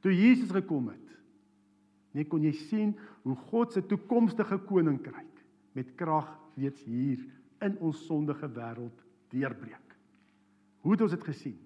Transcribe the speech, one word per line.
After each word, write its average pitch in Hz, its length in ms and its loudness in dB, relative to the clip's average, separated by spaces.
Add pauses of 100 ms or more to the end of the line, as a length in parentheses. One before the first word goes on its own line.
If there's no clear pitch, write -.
Toe 196 100 4
Jesus 233 400 6
gekom 151 380 -2
het, - 160 -18 (1080)
nee, 151 120 -2
kon 156 160 0
jy 151 120 4
sien 214 380 0 (320)
hoe 131 100 0 (140)
God 233 260 2
se 190 100 0
toekomstige 202 800 2
koninkryk 160 760 0 (340)
met 127 220 -8
krag 156 300 0 (300)
reeds 139 280 -4
hier 123 340 -2 (420)
in 202 200 -2
ons 156 240 -2
sondige 147 440 -2
wêreld 117 540 -12 (280)
deurbreek. 123 640 -6 (880)
Hoe 202 120 4
het 226 80 4
ons 165 120 2
dit - 120 -8
gesien? 131 380 -10